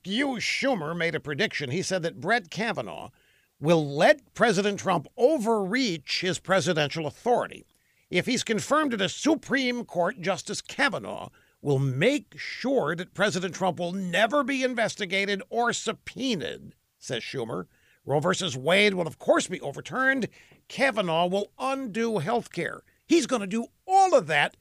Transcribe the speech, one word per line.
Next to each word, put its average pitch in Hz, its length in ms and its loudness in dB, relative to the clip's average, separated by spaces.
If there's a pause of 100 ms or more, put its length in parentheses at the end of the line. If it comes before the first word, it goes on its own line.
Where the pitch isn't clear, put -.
U 247 320 -2
Schumer 180 600 -2
made 165 200 0
a 139 40 -6
prediction. 147 520 -4
He 147 100 -2
said 175 220 -2
that 165 160 -6
Brett 220 280 0
Kavanaugh 127 600 -6 (500)
will 160 260 4
let 175 500 4
President 202 440 2
Trump 170 380 0
overreach 226 1040 2
his 180 180 0
presidential 156 720 0
authority. 196 580 -2 (420)
"If 175 180 -2
he's 240 180 -2
confirmed 269 480 0
to 233 40 -2
the 190 120 0
Supreme 247 760 0
Court, 175 360 -4
Justice 180 400 -4
Kavanaugh 147 680 -4 (300)
will 135 200 0
make 143 580 0
sure 196 560 -2
that - 200 -10
President 180 420 0
Trump 185 240 -2
will 175 120 -4
never 202 520 2
be 262 180 -2
investigated 202 880 -2
or 233 220 0
subpoenaed," - 1040 -6 (240)
says 117 240 -8
Schumer. 139 420 -8 (380)
"Roe 143 160 0
versus 175 360 -2
Wade 190 380 4
will, 175 140 -2
of - 100 -14
course, 302 300 2
be 185 120 -8
overturned. 220 680 -2 (400)
Kavanaugh 190 580 0
will 196 320 -2
undo 233 600 -2
health 214 340 -2
care. - 320 -8 (240)
He's 302 180 4
gonna 208 220 -2
do 226 180 -2 (220)
all 381 260 8
of 190 140 4
that 151 320 2